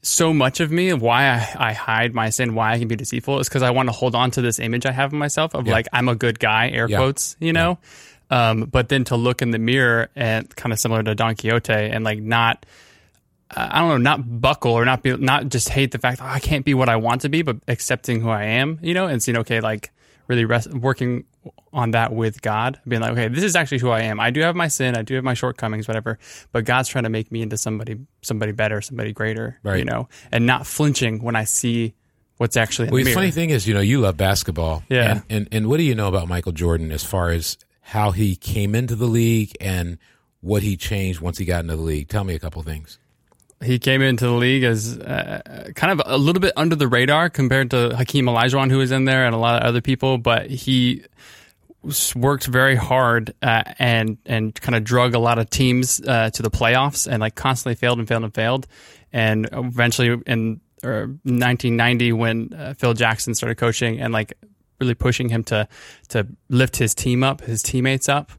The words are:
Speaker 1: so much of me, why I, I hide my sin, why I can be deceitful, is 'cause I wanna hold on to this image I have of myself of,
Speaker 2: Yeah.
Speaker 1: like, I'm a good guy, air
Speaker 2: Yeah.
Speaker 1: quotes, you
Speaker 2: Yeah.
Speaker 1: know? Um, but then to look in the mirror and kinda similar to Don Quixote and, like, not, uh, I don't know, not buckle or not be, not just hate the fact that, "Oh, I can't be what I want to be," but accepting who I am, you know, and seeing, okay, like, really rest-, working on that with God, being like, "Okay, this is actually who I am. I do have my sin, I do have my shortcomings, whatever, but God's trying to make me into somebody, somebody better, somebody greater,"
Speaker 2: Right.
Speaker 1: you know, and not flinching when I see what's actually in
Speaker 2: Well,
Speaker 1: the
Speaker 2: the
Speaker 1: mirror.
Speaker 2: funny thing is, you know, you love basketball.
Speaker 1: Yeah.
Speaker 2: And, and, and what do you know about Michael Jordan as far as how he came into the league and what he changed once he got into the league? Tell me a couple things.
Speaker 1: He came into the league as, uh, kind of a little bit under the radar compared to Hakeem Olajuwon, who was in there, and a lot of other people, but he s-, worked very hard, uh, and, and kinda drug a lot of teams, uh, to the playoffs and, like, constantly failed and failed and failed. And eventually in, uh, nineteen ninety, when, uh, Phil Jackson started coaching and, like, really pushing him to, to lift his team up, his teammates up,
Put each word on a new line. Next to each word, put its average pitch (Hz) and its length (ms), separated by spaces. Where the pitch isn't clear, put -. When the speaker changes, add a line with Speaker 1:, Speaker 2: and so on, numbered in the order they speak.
Speaker 1:
so 160 320
much 139 280
of 160 100
me, 180 220
why 120 360
I, 117 420
I - 20
hide 113 420
my 113 160
sin, 117 240
why 110 180
I 117 60
can 117 80
be 113 80
deceitful, 123 460
is 131 80
'cause 135 140
I 127 80
wanna 127 200
hold 123 240
on 123 160
to 131 100
this 120 200
image 117 260
I 131 60
have 139 200
of 151 60
myself 147 380
of, 127 100
Speaker 2:
Yeah. 113 60
Speaker 1:
like, 113 200
I'm 123 160
a 120 60
good 113 240
guy, 113 300
air 117 200
Speaker 2:
Yeah. 101 100
Speaker 1:
quotes, 135 420
you 160 80
Speaker 2:
Yeah. 165 40
Speaker 1:
know? 165 260
Um, 113 400
but 123 200
then 135 140
to 123 120
look 123 260
in 120 80
the 113 80
mirror 117 560
and 113 400
kinda 113 220
similar 113 260
to 107 140
Don 113 180
Quixote 113 380
and, 110 320
like, 107 180
not, 117 420
uh, 60 180
I 151 80
don't 170 80
know, 151 80
not 120 440
buckle 131 320
or 117 120
not 127 180
be, 127 140
not 135 320
just 117 200
hate 135 220
the 123 80
fact 127 220
that, 127 60
"Oh, 127 60
I 135 60
can't 139 260
be 143 100
what 127 140
I 117 80
want 117 260
to 147 60
be," 160 140
but 135 140
accepting 120 540
who 113 100
I 104 140
am, 135 360
you 170 140
know, 185 140
and 127 120
seeing, 117 180
okay, 113 220
like, 110 300
really 120 160
rest-, 113 300
working 123 500
on 120 200
that 113 200
with 110 300
God, 110 440
being 120 140
like, 117 120
"Okay, 117 160
this 139 160
is 175 120
actually 147 220
who 127 100
I 113 140
am. 107 180
I 117 100
do 139 100
have 170 140
my 170 140
sin, 127 260
I 117 80
do 131 120
have 131 100
my 131 80
shortcomings, 113 560
whatever, 113 300
but 117 140
God's 123 220
trying 127 160
to 113 60
make 110 220
me 113 80
into 110 160
somebody, 110 400
somebody 107 320
better, 107 300
somebody 110 300
greater," 110 500
Speaker 2:
Right. 98 160
Speaker 1:
you 123 80
know, 120 220
and 117 140
not 127 220
flinching 120 560
when 117 140
I 110 80
see 117 500
what's 117 220
actually 113 300
in - 40
Speaker 2:
Well, 127 60
Speaker 1:
the 131 60
Speaker 2:
the 127 60
Speaker 1:
mirror. 120 40
Speaker 2:
funny 185 160
thing 165 200
is, 110 160
you 110 60
know, 101 80
you 117 200
love 95 180
basketball. 82 720
Speaker 1:
Yeah. 123 220
Speaker 2:
And, 110 180
and, 104 220
and 110 160
what 143 100
do 170 60
you 131 100
know 107 140
about 90 200
Michael 90 240
Jordan 82 400
as 76 120
far 87 260
as 85 260
how 104 300
he 95 260
came 101 380
into 117 200
the 113 120
league 113 540
and 90 360
what 101 200
he 101 140
changed 92 440
once 85 180
he 95 80
got 87 180
into 80 120
the 80 60
league? 76 260
Tell 101 160
me 92 100
a 76 40
couple 82 240
things. 78 360
Speaker 1:
He 123 160
came 135 220
into 123 220
the 120 100
league 127 280
as, 117 360
uh, - 420
kind 180 260
of - 60
a 120 100
little 151 240
bit 190 160
under 160 200
the 143 100
radar 135 420
compared 131 440
to 120 240
Hakeem 131 300
Olajuwon, 127 440
who 135 80
was 131 140
in 131 120
there, 131 220
and 117 80
a 113 40
lot 117 220
of 117 80
other 120 120
people, 131 360
but 117 320
he 127 540
s-, - 260
worked 131 320
very 131 300
hard, 117 680
uh, 113 220
and, 113 460
and 110 340
kinda 120 180
drug 120 360
a 120 40
lot 117 220
of 113 100
teams, 127 560
uh, 113 240
to - 120
the 110 100
playoffs 127 580
and, 117 100
like, 110 140
constantly 131 400
failed 120 240
and 113 80
failed 113 160
and 107 120
failed. 117 340
And 110 400
eventually 120 640
in, 113 340
uh, 107 220
nineteen 123 520
ninety, 120 360
when, 113 440
uh, 143 220
Phil 120 160
Jackson 113 400
started 117 220
coaching 117 440
and, 117 120
like, 110 220
really 123 140
pushing 123 360
him 113 120
to, 107 240
to 107 160
lift 123 280
his 117 180
team 127 300
up, 139 160
his 113 220
teammates 131 460
up, 143 300